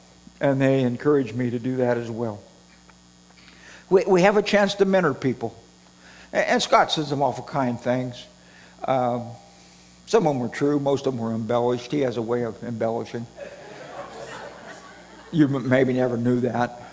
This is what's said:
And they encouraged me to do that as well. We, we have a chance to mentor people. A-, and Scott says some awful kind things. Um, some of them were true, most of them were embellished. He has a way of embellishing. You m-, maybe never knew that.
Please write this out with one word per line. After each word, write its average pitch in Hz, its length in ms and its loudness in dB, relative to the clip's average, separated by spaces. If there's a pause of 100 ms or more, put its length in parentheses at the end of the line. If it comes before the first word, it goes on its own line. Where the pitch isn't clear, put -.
(400)
And 139 200 0
they 135 220 4
encouraged 127 540 0
me 123 160 -2
to 120 80 -4
do 131 180 -4
that 123 200 2
as 117 120 -6
well. 110 320 -6 (1500)
We, 185 160 6
we 185 180 6
have 202 140 6
a 208 40 6
chance 202 340 2
to 196 100 2
mentor 185 280 4
people. 117 420 -2 (760)
A-, - 160 0
and 247 120 2
Scott - 300 4
says 151 180 -2
some 139 120 -2
awful 123 220 -2
kind 123 360 -2
things. 127 460 -4 (580)
Um, 123 440 -2 (800)
some 214 180 4
of 151 80 2
them 131 80 -2
were 117 80 -4
true, 143 300 0
most 139 260 0
of 135 80 0
them 120 80 -8
were 113 120 -2
embellished. 120 580 0
He 147 100 0
has 120 160 0
a 120 40 -2
way 120 200 -2
of 113 220 -6
embellishing. 113 640 -4 (2000)
You 151 140 4
m-, 131 240 -2
maybe 127 240 4
never 127 240 0
knew 120 220 0
that. 120 420 -2 (120)